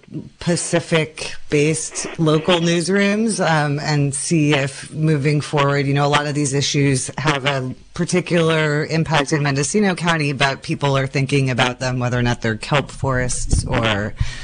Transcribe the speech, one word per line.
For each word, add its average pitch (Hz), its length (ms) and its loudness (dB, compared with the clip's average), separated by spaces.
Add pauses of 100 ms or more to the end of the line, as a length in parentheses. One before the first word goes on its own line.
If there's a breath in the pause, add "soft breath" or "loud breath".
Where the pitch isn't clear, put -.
(400)
Pacific-based - 1800 -2
local 160 420 2
newsrooms, 190 840 2
um, 151 340 2
and 143 340 0
see 151 400 2
if 139 400 -4
moving 151 480 2
forward, 143 440 0
you 139 60 0
know, 143 140 2
a - 20 2
lot 147 180 2
of 147 80 -4
these 139 200 0
issues 139 640 2
have 139 260 0
a 135 300 -2 (180)
particular 160 920 0
impact 151 460 0
in 147 100 0
Mendocino 151 520 0
County, 156 380 0
but 135 300 -2
people 139 340 -2
are 135 100 0
thinking 135 440 0
about 123 300 0
them, 127 180 -2
whether 123 200 0
or 120 40 2
not 120 180 0
they're 110 160 -2
kelp 139 340 -2
forests - 760 0
or, 110 480 -2 (300 loud breath)